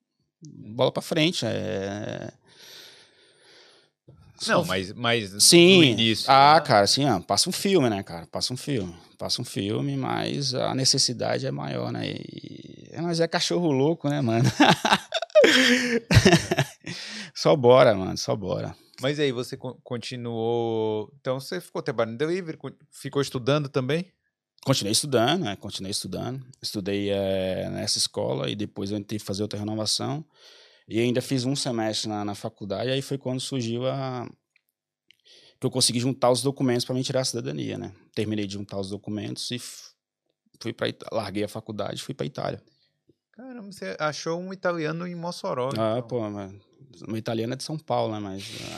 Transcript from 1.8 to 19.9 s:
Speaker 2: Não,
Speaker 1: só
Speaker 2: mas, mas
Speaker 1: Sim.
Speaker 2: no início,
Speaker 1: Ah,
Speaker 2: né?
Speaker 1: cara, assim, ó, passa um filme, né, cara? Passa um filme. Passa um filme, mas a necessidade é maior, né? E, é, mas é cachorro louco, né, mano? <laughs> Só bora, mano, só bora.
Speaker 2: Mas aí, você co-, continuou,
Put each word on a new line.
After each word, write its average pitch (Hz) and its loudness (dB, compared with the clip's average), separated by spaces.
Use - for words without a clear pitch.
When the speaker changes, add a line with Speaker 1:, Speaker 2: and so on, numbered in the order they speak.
Speaker 2:
Não, 208 4
Speaker 1:
só - -2
Speaker 2:
mas, 92 -2
mas 113 0
Speaker 1:
Sim. 175 10
Speaker 2:
no 160 10
início, 113 4
Speaker 1:
Ah, 139 10
Speaker 2:
né? 165 8
Speaker 1:
cara, 113 6
assim, 131 2
ó, 113 2
passa - 0
um 185 -4
filme, 180 4
né, 98 -2
cara? 85 -12
Passa - -6
um - -8
filme. 98 -4
Passa 95 -4
um 123 -6
filme, 123 -4
mas 127 -4
a 110 -2
necessidade 123 0
é 139 -4
maior, 135 -6
né? 57 -6
E, - -14
é, 139 -12
mas 170 -4
é 165 2
cachorro 170 0
louco, 143 0
né, 147 -2
mano? 113 2
<laughs> 240 4
Só 160 4
bora, 123 8
mano, 95 -2
só 123 -2
bora. 104 -4
Speaker 2:
Mas 143 -2
aí, 139 4
você 123 -6
co-, - -12
continuou, 113 -2